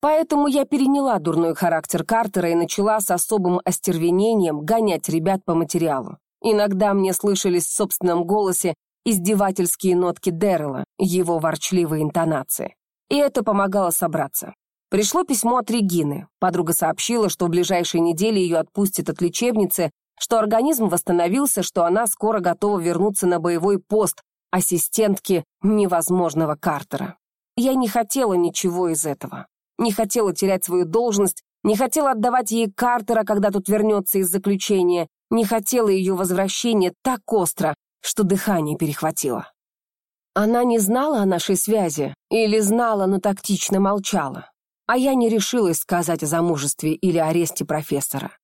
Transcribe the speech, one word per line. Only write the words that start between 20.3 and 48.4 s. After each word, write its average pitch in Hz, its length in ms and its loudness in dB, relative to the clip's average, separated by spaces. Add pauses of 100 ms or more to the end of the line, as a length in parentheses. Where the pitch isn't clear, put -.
организм 226 500 2
восстановился, 180 720 0
что 175 220 0
она 202 220 2
скоро 220 340 -2
готова 185 380 0
вернуться 175 480 0
на 175 140 2
боевой 175 380 0
пост 202 440 -2 (280)
ассистентки 185 920 0 (180)
невозможного 175 960 0
Картера. - 600 -6 (400)
Я 262 180 2
не 254 140 0
хотела 233 460 0
ничего 175 540 0
из 160 180 -2
этого. - 400 -8 (320)
Не 226 140 0
хотела 208 420 0
терять 190 300 0
свою 180 200 0
должность, 202 580 0 (200)
не 208 140 2
хотела 262 360 0
отдавать 240 380 0
ей 226 200 0
Картера, 233 540 0
когда 208 260 0
тот 196 180 -4
вернётся 208 500 2
из 185 100 0
заключения, 185 800 0 (220)
не 226 140 2
хотела 226 440 0
её 190 280 0
возвращения 190 760 0 (100)
так 254 300 -2
остро, 165 420 0 (280)
что - 220 -2
дыхание 175 520 0
перехватило. 147 680 -4 (880)
Она 226 300 2
не 233 140 2
знала 247 420 0
о 202 60 2
нашей 185 300 0
связи 156 580 -2 (160)
или 220 300 2
знала, 214 460 2
но 190 120 2
тактично 196 640 -2
молчала. 196 680 -2 (360)
А 226 100 0
я 262 180 2
не 240 140 2
решилась 208 500 0
сказать 175 440 -2
о 156 40 -4
замужестве 156 640 -2
или 170 260 0
аресте 165 460 0
профессора. 143 680 -6 (120)